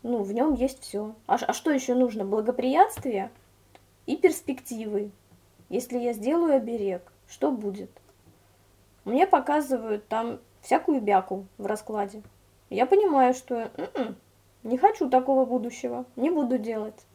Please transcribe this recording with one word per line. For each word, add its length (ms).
ну, 200
в 100
нем 200
есть 280
все. 320
А 120
ш-, 80
а 80
что 180
еще 240
нужно? 280
Благоприятствие 1080
и 100
перспективы. 960
Если 280
я 160
сделаю 420
оберег, 560
что 240
будет? 380
Мне 240
показывают 800
там 320
всякую 400
бяку 440
в 80
раскладе. 560
Я 160
понимаю, 480
что, 440
м-м, 380
не 140
хочу 320
такого 360
будущего, 600
не 140
буду 280
делать. 580